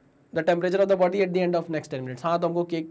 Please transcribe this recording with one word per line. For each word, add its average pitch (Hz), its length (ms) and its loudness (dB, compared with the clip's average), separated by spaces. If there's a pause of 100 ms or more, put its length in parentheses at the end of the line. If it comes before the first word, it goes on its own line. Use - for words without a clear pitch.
(340)
The 160 120 0
temperature 180 360 2
of 196 80 2
the 190 100 4
body 180 200 2
at 185 120 2
the 180 140 2
end 175 100 0
of 165 140 -4
next 156 200 -6
ten 131 120 -6
minutes। 127 220 -10
हाँ, 170 160 0
तो 170 80 0
हमको 170 160 0
K, 170 260 -4